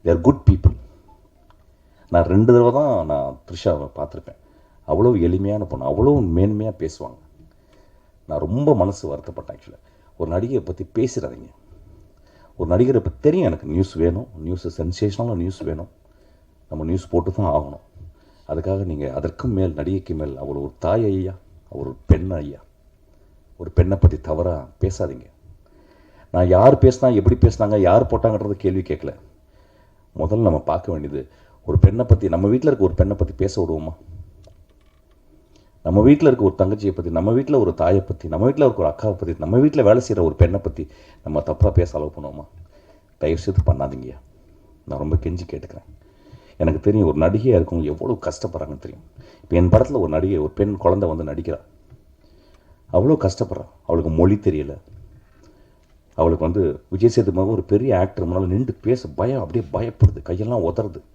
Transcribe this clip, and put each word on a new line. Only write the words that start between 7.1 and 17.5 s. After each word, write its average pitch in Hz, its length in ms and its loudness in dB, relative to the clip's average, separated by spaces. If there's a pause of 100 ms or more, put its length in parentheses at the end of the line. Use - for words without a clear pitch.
நான் 73 180 -4
ரொம்ப 135 220 0 (120)
மனசு 98 300 -2
வருத்தப்பட்டேன் - 480 -14
actually. - 200 -20 (400)
ஒரு 80 160 -6
நடிகையை 117 340 -2
பத்தி 90 140 -10 (140)
பேசிடாதீங்க. 65 520 -6 (1080)
ஒரு 87 140 -4
நடிகரை 123 320 4
பத்தி - 220 -8
தெரியும் 165 220 2
எனக்கு, 78 240 -6
நியூஸ் 92 200 0 (100)
வேணும், 87 260 -2 (160)
நியூஸ் 87 220 -8 (100)
சென்சேஷனலான 101 640 -4
நியூஸ் 92 180 -6 (100)
வேணும், 78 220 -10 (760)
நம்ம 78 220 -8
நியூஸ் 92 200 -4
போட்டு 87 280 0
தான் 87 180 0